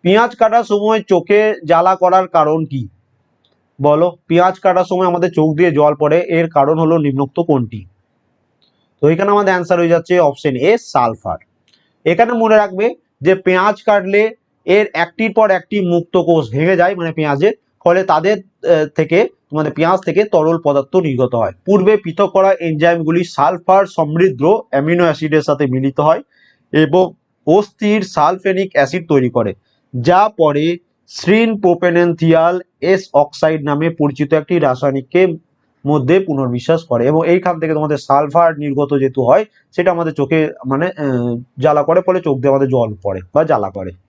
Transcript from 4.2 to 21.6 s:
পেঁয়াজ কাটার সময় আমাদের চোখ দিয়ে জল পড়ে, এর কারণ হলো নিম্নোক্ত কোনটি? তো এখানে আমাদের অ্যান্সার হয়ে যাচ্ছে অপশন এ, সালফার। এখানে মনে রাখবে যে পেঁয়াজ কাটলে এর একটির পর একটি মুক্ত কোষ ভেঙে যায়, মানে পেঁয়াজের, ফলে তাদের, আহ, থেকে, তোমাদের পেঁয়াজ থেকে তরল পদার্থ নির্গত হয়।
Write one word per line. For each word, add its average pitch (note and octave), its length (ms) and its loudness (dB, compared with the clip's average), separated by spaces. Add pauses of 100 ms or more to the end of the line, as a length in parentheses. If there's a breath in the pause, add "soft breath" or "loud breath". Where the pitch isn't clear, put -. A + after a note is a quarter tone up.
পেঁয়াজ F3+ 320 2
কাটার F#3 240 0
সময় F#3 240 -2
আমাদের F3 240 0
চোখ D#3 260 0
দিয়ে F3 140 2
জল D3 240 2
পড়ে, D3+ 240 0
এর E3 300 -2
কারণ D#3 300 0
হলো E3 180 2
নিম্নোক্ত C#3+ 420 -2
কোনটি? A#2+ 460 -2 (1160)
তো C#3+ 80 2
এখানে F#3+ 220 0
আমাদের G3+ 220 2
অ্যান্সার F3+ 260 -2
হয়ে E3+ 100 0
যাচ্ছে E3+ 300 2
অপশন C#3+ 360 0
এ, D#3+ 220 2
সালফার। A2+ 600 -4 (680)
এখানে A3+ 280 2
মনে A3 220 2
রাখবে G3+ 400 0 (260)
যে F3 140 2
পেঁয়াজ F#3+ 480 0
কাটলে G#3 520 0 (300)
এর G3+ 280 2
একটির F#3+ 400 -4
পর G#3+ 180 2
একটি F#3+ 380 -2
মুক্ত E3+ 280 -2
কোষ D#3 340 0
ভেঙে D#3+ 260 0
যায়, F3+ 180 0
মানে E3 160 -6
পেঁয়াজের, D3+ 420 -2 (300)
ফলে F3+ 200 2
তাদের, F#3 340 0
আহ, E3+ 480 -2 (100)
থেকে, E3 340 0 (200)
তোমাদের D3+ 240 -4
পেঁয়াজ E3+ 260 -2
থেকে F#3 240 -2
তরল E3 400 0
পদার্থ C#3+ 320 -2
নির্গত C3+ 400 -2
হয়। G#2+ 160 -2 (140)